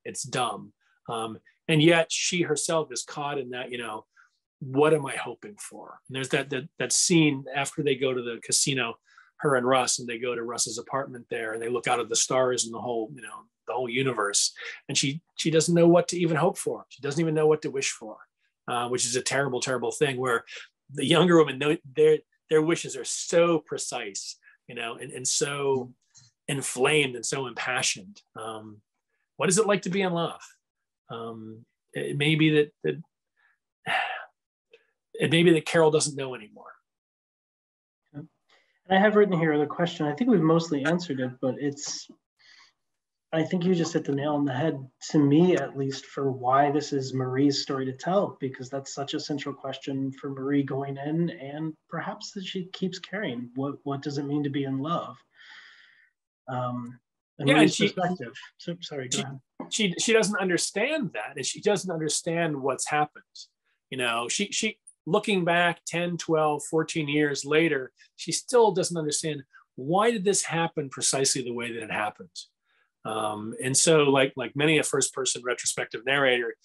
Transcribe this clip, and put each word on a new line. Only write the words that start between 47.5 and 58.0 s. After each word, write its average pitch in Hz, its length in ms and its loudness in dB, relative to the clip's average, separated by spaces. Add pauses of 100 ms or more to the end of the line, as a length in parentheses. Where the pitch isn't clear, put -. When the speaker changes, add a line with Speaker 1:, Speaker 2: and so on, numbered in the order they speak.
Speaker 2:
story 135 240 -4
to 131 60 -4
tell, 165 480 0
because 131 280 -6
that's - 260 -8
such 139 200 -6
a 151 60 -2
central 143 340 -6
question 135 580 -6
for 143 160 -10
Marie 139 340 0
going 139 360 -4
in, 160 320 0
and 151 420 -8 (160)
perhaps 170 440 -10
that 190 120 -10
she 180 300 -8
keeps 185 240 -4
carrying. 127 560 -8
What, 135 300 -4
what 139 180 -4
does 143 160 -6
it 147 80 -4
mean 147 160 -2
to 143 80 -2
be 139 140 -2
in 135 160 -2
love? 151 360 -4 (1300)
Um, 123 520 -6 (400)
and 143 100 -2
Speaker 1:
Yeah, - 60 6
and 151 60 6
Speaker 2:
Marie's 165 140 6
Speaker 1:
she, 202 160 2
Speaker 2:
perspective. 180 440 -4 (240)